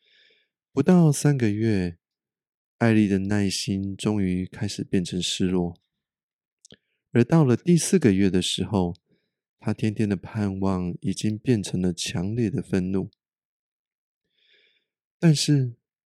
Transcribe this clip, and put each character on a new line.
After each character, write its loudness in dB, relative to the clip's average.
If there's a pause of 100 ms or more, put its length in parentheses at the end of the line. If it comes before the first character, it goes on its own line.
(720)
不 0
到 6
三 2
个 0
月， 0 (800)
艾 4
丽 4
的 0
耐 0
心 -6
终 -2
于 -2
开 -8
始 -8
变 -2
成 -6
失 -4
落。 -2 (1400)
而 4
到 4
了 4
第 2
四 0
个 4
月 2
的 0
时 -4
候， -2 (600)
她 -6
天 -4
天 -4
的 -2
盼 -6
望 -4
已 -6
经 -4
变 -2
成 -6
了 0
强 -6
烈 -2
的 -6
愤 -4
怒。 -4 (2000)
但 6
是 0 (320)